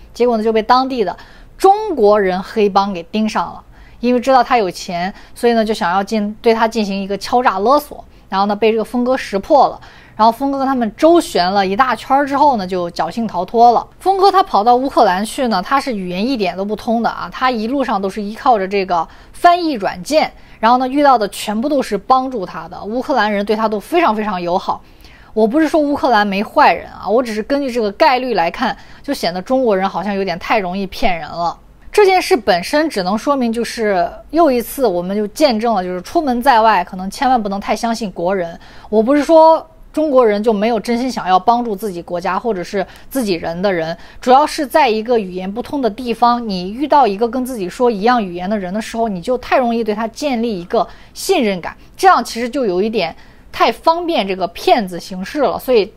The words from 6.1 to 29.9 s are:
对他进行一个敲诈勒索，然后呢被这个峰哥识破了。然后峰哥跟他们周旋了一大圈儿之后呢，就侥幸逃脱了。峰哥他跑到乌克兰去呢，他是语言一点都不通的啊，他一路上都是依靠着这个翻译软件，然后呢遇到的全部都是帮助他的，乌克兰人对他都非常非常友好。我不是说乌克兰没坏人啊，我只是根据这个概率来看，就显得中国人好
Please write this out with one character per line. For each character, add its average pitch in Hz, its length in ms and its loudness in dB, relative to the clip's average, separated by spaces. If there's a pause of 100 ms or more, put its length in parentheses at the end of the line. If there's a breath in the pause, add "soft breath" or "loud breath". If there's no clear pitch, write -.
对 233 100 4
他 226 160 2
进 220 160 -2
行 196 160 -4
一 196 60 -6
个 196 100 -4
敲 240 280 -2
诈 202 160 0
勒 196 200 4
索， - 240 -12 (240 soft breath)
然 196 140 -2
后 202 60 2
呢 208 80 -2
被 214 160 2
这 226 80 0
个 214 40 -2
峰 247 200 -4
哥 254 120 0
识 - 220 -6
破 233 300 4
了。 - 120 -6 (380 loud breath)
然 214 80 4
后 226 60 6
峰 277 200 -4
哥 277 80 -4
跟 262 80 0
他 269 80 0
们 233 200 -2
周 330 240 6
旋 180 300 0
了 196 160 2
一 196 100 -2
大 254 200 2
圈 262 200 -2
儿 285 120 2
之 269 100 -2
后 277 200 4
呢， 185 100 -6
就 180 240 -4
侥 165 180 -4
幸 226 160 -6
逃 185 180 -4
脱 233 280 4
了。 208 160 0 (100)
峰 381 220 0
哥 392 120 6
他 381 120 4
跑 208 200 0
到 240 120 6
乌 262 120 0
克 262 160 2
兰 190 220 2
去 254 220 -4
呢， 196 160 0
他 277 180 0
是 254 140 -6
语 185 140 -6
言 190 180 -4
一 269 100 -2
点 175 180 -2
都 190 80 -6
不 208 120 -4
通 226 260 -2
的 220 80 0
啊， 165 220 -8
他 254 180 -2
一 220 160 -2
路 269 180 -2
上 233 160 -2
都 196 80 -4
是 202 140 -6
依 208 140 -8
靠 233 240 2
着 190 80 -2
这 196 180 -2
个 175 220 -2 (260 loud breath)
翻 349 300 2
译 311 100 -2
软 175 300 -6
件， 285 280 0 (280 soft breath)
然 226 120 4
后 254 60 4
呢 254 100 -2
遇 277 140 0
到 269 160 6
的 208 120 0
全 214 300 -6
部 262 80 -2
都 294 140 0
是 208 160 -4
帮 262 320 0
助 220 160 -6
他 165 220 -14
的， 165 160 -14
乌 220 180 -4
克 277 140 -2
兰 214 160 2
人 202 120 -2
对 214 120 0
他 220 120 -2
都 214 120 -2
非 320 200 -2
常 277 160 2
非 214 80 -4
常 202 160 -4
友 175 200 -2
好。 - 240 -6 (500 soft breath)
我 220 140 2
不 254 120 2
是 320 80 4
说 311 140 2
乌 285 140 0
克 269 160 0
兰 208 160 4
没 196 160 -2
坏 247 280 4
人 - 200 -2
啊， - 180 -10
我 240 140 2
只 226 100 -6
是 214 80 -4
根 277 180 -2
据 269 120 -4
这 233 100 -2
个 208 120 -2
概 269 260 4
率 247 160 -4
来 170 160 0
看， 226 260 -4 (240 loud breath)
就 - 100 -8
显 175 220 -2
得 180 80 -6
中 262 240 0
国 214 100 4
人 190 140 0
好 185 140 -6